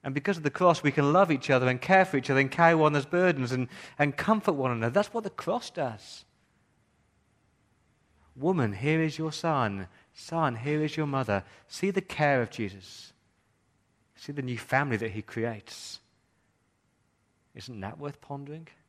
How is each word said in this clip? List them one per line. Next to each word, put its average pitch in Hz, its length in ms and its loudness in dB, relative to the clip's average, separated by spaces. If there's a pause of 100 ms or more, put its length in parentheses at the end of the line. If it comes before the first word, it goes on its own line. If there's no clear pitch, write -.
And 135 100 -6
because 170 220 -2
of 160 60 -12
the 147 80 0
cross, 175 320 4
we 147 80 2
can 143 220 2
love 180 180 6
each 139 180 0
other 127 200 4
and 127 120 0
care 190 240 6
for 185 120 -2
each 127 120 -2
other 135 120 4
and 135 100 0
carry 170 240 6
one 151 180 6
another's 143 140 0
burdens 160 460 0
and, 127 160 -2 (320)
and 143 160 2
comfort 208 380 2
one 131 180 0
another. 117 200 0
That's 202 220 0
what 226 80 -4
the 196 80 -6
cross - 400 -6
does. 123 540 -8 (2000)
"Woman, 135 380 0
here 147 280 0
is 160 160 -2
your 156 140 -4
son. 120 560 -2 (260)
Son, 156 440 -2
here 147 260 -2
is 151 140 -4
your 151 100 -2
mother." 120 380 0 (240)
See 190 240 -2
the 190 80 0
care 143 420 2
of 110 80 -4
Jesus. 98 600 -10 (1040)
See - 160 -14
the 143 100 -6
new 127 160 -4
family 131 380 0
that 107 160 -4
he 107 100 -8
creates. - 760 -8 (1500)
Isn't 117 260 -16
that 101 180 -8
worth 143 220 -12
pondering? 143 460 -14 (220)